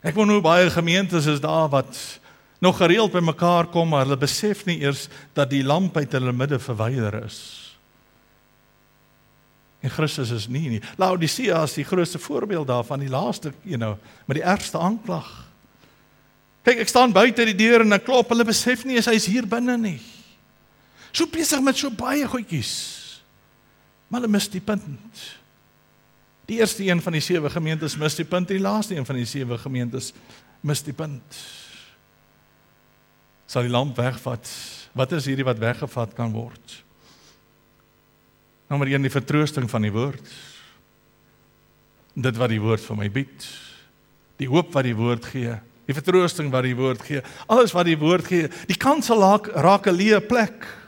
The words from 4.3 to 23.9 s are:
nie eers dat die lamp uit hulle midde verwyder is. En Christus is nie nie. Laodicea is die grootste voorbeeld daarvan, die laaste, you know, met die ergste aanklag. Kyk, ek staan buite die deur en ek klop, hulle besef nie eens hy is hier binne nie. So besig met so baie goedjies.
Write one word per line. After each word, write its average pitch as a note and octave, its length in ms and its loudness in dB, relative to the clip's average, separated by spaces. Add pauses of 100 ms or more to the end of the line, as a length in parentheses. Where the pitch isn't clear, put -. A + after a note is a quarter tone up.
nie E3+ 160 -2
eers C#3 240 -2 (260)
dat C#3 160 0
die C#3 160 0
lamp E3 300 2
uit D3 180 -2
hulle B2+ 180 0
midde C3 300 -2
verwyder A2 640 -4
is. - 160 -14 (2500)
En C3 80 -4
Christus C#3+ 400 -4
is A2 200 -6
nie C#3+ 180 -4
nie. A2 120 -2 (180)
Laodicea F#3 680 0
is - 80 -6
die C#3+ 120 -6
grootste E3+ 360 -2
voorbeeld D3+ 480 -4
daarvan, B2 320 -2
die C3+ 100 -6
laaste, D#3 400 -4 (100)
you F3+ 140 -8
know, A2 200 -4 (300)
met D#3 120 -2
die - 80 -2
ergste F#3 320 -2
aanklag. G3 500 -4 (1400)
Kyk, A#3+ 160 4
ek - 80 -2
staan B3 240 6
buite A3+ 320 6
die G#3 120 -2
deur A3+ 260 6
en G#3 100 6
ek G3 120 0
klop, A#3+ 240 2
hulle A#3 160 2
besef A#3+ 400 0
nie C4 100 0
eens A#3 140 2
hy A3 80 4
is F#3 120 0
hier A#3+ 160 0
binne A#3+ 320 0
nie. F#3+ 200 -2 (1120)
So E4+ 180 -2
besig D4+ 320 0
met C4+ 160 2
so C#4+ 120 -4
baie B3+ 400 -2
goedjies. F3 420 -4 (1400)